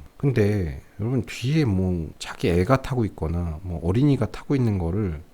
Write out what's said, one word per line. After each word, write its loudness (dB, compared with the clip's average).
근데 0
여러분, 0
뒤에 0
뭐, 0
자기 -4
애가 4
타고 -2
있거나 -4
뭐, -6
어린이가 2
타고 -4
있는 2
거를 -2